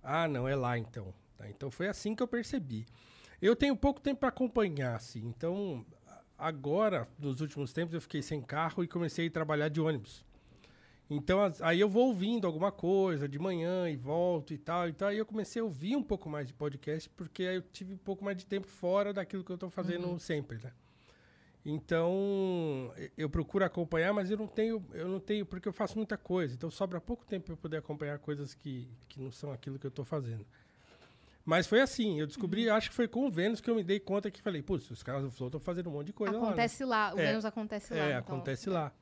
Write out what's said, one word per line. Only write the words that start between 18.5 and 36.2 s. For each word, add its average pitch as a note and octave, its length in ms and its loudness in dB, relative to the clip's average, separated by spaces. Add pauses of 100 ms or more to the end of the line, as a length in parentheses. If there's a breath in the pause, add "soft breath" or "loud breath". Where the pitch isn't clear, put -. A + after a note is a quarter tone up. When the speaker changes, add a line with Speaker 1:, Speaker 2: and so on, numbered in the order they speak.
Speaker 1:
fora G3 460 2
daquilo F#3+ 300 -4
que F3+ 100 -10
eu F3+ 40 -6
tô F3+ 120 -8
fazendo F3 400 -2
Speaker 2:
Uhum. F3 100 -2
Speaker 1:
sempre, C#3+ 420 -4
né? B2 120 -12 (920 soft breath)
Então, E3+ 1300 2
e-, C#3+ 200 -10
eu D3+ 120 0
procuro E3+ 360 2
acompanhar, E3+ 480 2
mas G3 160 2
eu G#3 80 2
não G#3+ 100 -4
tenho, A3 460 0
eu F3+ 140 -4
não F#3+ 120 -2
tenho, G#3 260 0
porque F3+ 220 -6
eu F#3+ 60 -2
faço A3 240 -2
muita G#3+ 200 -2
coisa. F3 360 0
Então, C#3+ 160 -6
sobra F3+ 320 -2
pouco - 240 -6
tempo F#3+ 200 -4
pra E3+ 80 -8
eu D#3 40 -10
poder D#3 200 -6
acompanhar D3 420 -4
coisas C#3+ 340 -6
que, B2+ 340 -10 (220)
que - 100 -16
não C3 120 -8
são C#3+ 200 -8
aquilo C3+ 280 -8
que C#3 80 -6
eu C3 40 -4
tô C#3 120 -6
fazendo. A#2 420 -4 (1000 soft breath)
Mas E3 220 4
foi A3+ 140 8
assim, G#3+ 380 2
eu D3+ 80 0
descobri, G3+ 420 0
Speaker 3:
Uhum. G#3 60 6
Speaker 1:
acho A3 140 2
que - 60 -10
foi A#3 120 4
com B3+ 200 0
o A#3+ 40 0
Vênus F#3+ 280 2
que - 100 -2
eu A#3 60 6
me G#3+ 80 2
dei F#3+ 160 2
conta G3+ 320 -2
que - 100 -18
falei, F3 200 -2
"Putz, D#3+ 280 -2
os A#2+ 140 -12
caras C#3 200 -2
do C3+ 80 -4
Flow B2+ 180 -6
tão D3+ 100 -6
fazendo F3 300 -4
um D3 40 -6
monte D3 140 -6
de G3+ 60 -10
coisa G3+ 200 0